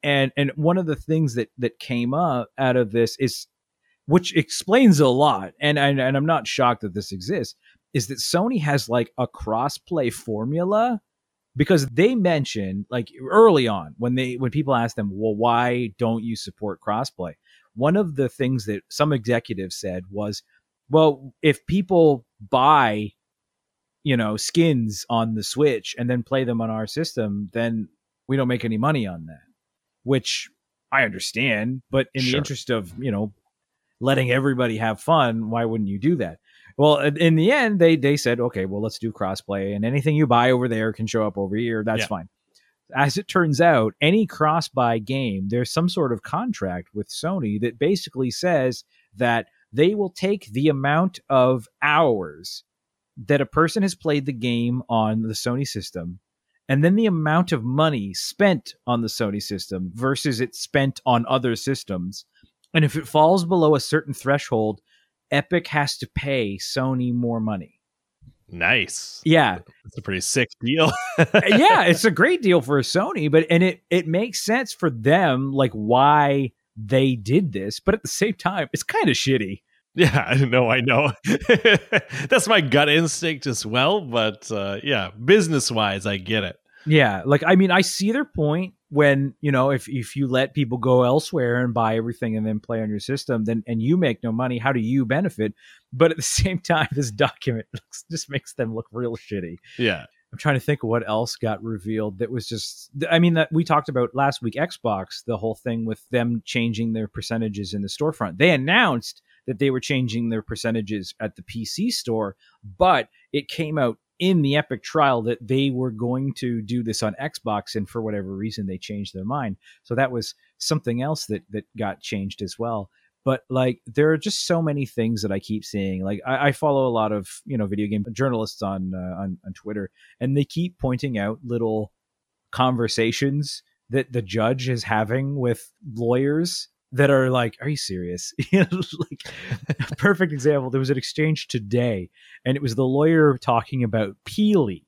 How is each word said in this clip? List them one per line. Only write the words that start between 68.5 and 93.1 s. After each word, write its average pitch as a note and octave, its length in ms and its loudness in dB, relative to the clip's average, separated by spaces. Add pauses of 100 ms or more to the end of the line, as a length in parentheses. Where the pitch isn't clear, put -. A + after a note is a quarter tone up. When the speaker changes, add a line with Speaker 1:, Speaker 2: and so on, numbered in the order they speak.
Speaker 1:
Yeah. C#3 360 4 (240)
Speaker 2:
That's - 120 -16
a A2 60 -12
pretty F#2+ 180 -4
sick B2 300 0 (100)
deal. D#3 320 2 (140)
<laughs> - 120 -8
Speaker 1:
Yeah, G#3+ 640 6
it's E3+ 200 4
a A3 60 6
great C4+ 320 2
deal F3+ 180 6
for C3+ 220 2
Sony, F#3+ 480 0
but, D#3+ 180 6
and E3+ 140 6
it, F3+ 260 0
it F3+ 180 0
makes F#3 380 -2
sense A3+ 300 -2
for E3 160 0
them, C3+ 640 2
like, C3+ 200 2
why C#3 800 4 (240)
they C3 400 2
did A#2+ 360 0
this, G2 280 -6
but G3 140 2
at A3 80 -6
the - 60 -10
same G#3 260 -2
time, F3 380 -2
it's - 100 -4
kinda G4+ 300 0
shitty. A2 500 -2 (320)
Speaker 2:
Yeah, C#3+ 260 4
<laughs> - 80 -4
I B2 80 2
know, B2 340 4
I B2+ 100 4
know. B2+ 380 2
<laughs> - 1080 2
That's B3+ 200 2
my G#3+ 120 6
gut C#3+ 280 4
instinct D#3+ 580 0
as A#2+ 180 -4
well, C#3 380 0
but, A2+ 480 -2
uh, G2+ 320 -4
yeah, A2 280 -2
business-wise, A#2 960 2
I G2+ 120 -2
get G2 260 -2
it. F2+ 120 -10 (280)
Speaker 1:
Yeah, B2 400 4
like, C#3+ 220 2
I F#3 100 6
mean, F#3 140 6
I F#3 120 4
see F#3+ 280 -2
their C#4 140 0
point E3 500 -2 (140)
when, C#3 520 4
you D3 120 0
know, C3 180 2
if, C3+ 180 -4
if B2+ 280 -8
you C#3 100 0
let C3 260 0
people B2 260 -2
go B2 260 4
elsewhere B2 580 0
and B2 100 0
buy A2+ 240 2
everything A2+ 400 -4
and G#2+ 80 -2
then A2 140 -2
play A2+ 240 -4
on G#2+ 80 -4
your G#2 80 -4
system, B2 460 -4